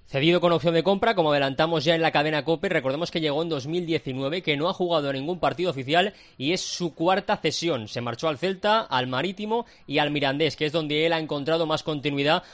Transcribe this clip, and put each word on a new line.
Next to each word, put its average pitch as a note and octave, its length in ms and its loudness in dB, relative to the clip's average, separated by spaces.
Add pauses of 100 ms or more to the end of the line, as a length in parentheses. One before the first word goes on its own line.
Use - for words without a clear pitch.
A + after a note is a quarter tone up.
Cedido E3 340 4
con F3 120 4
opción E3 220 2
de D#3+ 100 4
compra, G3+ 320 4
como D#3 160 4
adelantamos C#3+ 500 2
ya E3 140 4
en E3 60 2
la D#3 100 2
cadena D3+ 320 0
cope, E3 240 0
recordemos D#3 420 0
que E3+ 100 -4
llegó D3+ 220 0
en E3+ 60 -4
dos C#3+ 180 -4
mil F3 180 -4
diecinueve, D3 580 -4
que D3+ 140 0
no D#3 120 0
ha F#3+ 60 -2
jugado D#3+ 380 0
ningún D3 280 -4
partido E3 300 0
oficial D3+ 420 0 (260)
y C#3 140 -2
es F#3 80 -2
su - 340 -6
cuarta F#3+ 440 0
cesión. C#3+ 500 -2
Se A#2+ 140 -6
marchó A#2+ 260 -4
al D3 100 -4
Celta, G3+ 440 0
al B2+ 260 -2
Marítimo G3+ 580 -4 (220)
y C#3+ 100 0
al D3 140 2
Mirandés, C#3+ 420 0
que D3+ 120 -2
es C#3+ 60 -4
donde D#3 340 0
él E3+ 80 2
ha D#3+ 40 0
encontrado D#3 480 -2
más D#3 160 -2
continuidad, D3 720 0